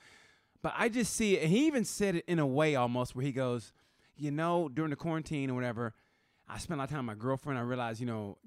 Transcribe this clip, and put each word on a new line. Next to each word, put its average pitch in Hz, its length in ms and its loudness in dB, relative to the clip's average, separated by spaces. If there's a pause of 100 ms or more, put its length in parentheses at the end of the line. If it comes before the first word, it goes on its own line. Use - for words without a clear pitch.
(600)
But - 160 -4
I 220 120 2
just 233 240 0
see 208 240 4
it, 139 60 0
and 160 60 4
he 226 160 6
even 277 200 2
said 196 300 0
it 165 120 -2
in 175 120 2
a 151 60 4
way 147 300 4
almost 123 400 0
where 127 100 -2
he 143 60 0
goes, 123 400 -2 (460)
"You 147 140 -4
know, 165 360 2
during 151 220 -2
the 143 80 -2
quarantine 156 520 -2
or 127 40 0
whatever, 120 400 -2 (560)
I 107 80 -10
spent 139 200 -6
a - 20 -2
lot 139 100 -4
of - 0 -
time 143 180 -4
with 107 100 -6
my 107 40 -16
girlfriend. 135 360 -2
I 120 40 -2
realized, 120 400 -4
you 127 40 -4
know, 107 420 -4